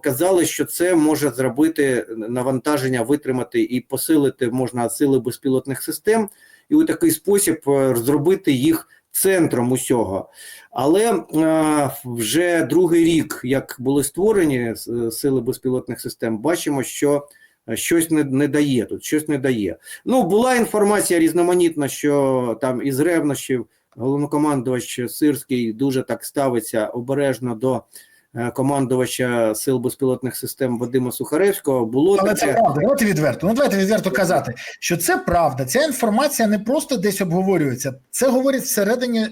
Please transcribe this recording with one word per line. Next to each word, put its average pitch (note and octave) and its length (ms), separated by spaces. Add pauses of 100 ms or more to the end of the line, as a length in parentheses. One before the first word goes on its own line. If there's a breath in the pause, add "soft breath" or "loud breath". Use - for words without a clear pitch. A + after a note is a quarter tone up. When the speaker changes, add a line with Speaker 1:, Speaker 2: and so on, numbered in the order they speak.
Speaker 1:
казали, D#3+ 420
що - 200
це F3+ 300
може D3+ 340
зробити C3+ 800
навантаження, B2+ 920
витримати B2+ 600
і B2 200
посилити C3+ 680
можна B2 400
сили C3+ 300
безпілотних B2+ 640
систем, G#3 460 (400 soft breath)
і D3 60
у D#3+ 80
такий D#3+ 280
спосіб, F#3+ 560
е, C3+ 280
зробити D3 560
їх C#3+ 360 (240 soft breath)
центром D3 600
усього. A2+ 580 (420 loud breath)
Але, F#3 420
е, D#3 800 (140)
вже C#3 580
другий E3 400
рік, E3 400
як C3 360
були C3+ 240
створені D#3 680
с-, A#2 400
сили C3 300
безпілотних B2 600
систем, A2+ 360
бачимо, C#3+ 460
що, C#3+ 440 (420 soft breath)
е, A2+ 80
щось E3 340
не, D3+ 120
не C#3 240
дає C#3 380
тут, - 180
щось D3+ 240
не D3 100
дає. A#2 400 (280 loud breath)
Ну, B3 180
була A3+ 320
інформація G#3 640
різноманітна, E3 680
що C3 720
там B2 200
із C3+ 180
ревнощів D#3 680 (300)
головнокомандувач C#3 1000 (100)
Сирський B2+ 640
дуже C3 300
так - 220
ставиться A#2+ 600
обережно B2+ 720
до, B2 280 (520 loud breath)
е, A#2+ 160
командувача B2+ 1040
Сил C3 220
безпілотних B2+ 580
систем B2 440
Вадима B2 320
Сухаревського. C#3+ 760
Було C#3 340
Speaker 2:
Але - 140
Speaker 1:
таке. - 60
Speaker 2:
це - 140
правда, D3+ 280
давайте B3+ 240
відверто. D#3 420
Ну, A3 60
давайте A#3 240
відверто G3 340
казати, E3 420 (260 loud breath)
що E3+ 180
це E4+ 200
правда. D#3 480
Ця C4 200
інформація B3 600
не G#3 120
просто B3 380
десь G3 240
обговорюється. E3 720 (180)
Це B3+ 160
говорять C4 360
всередині A3+ 680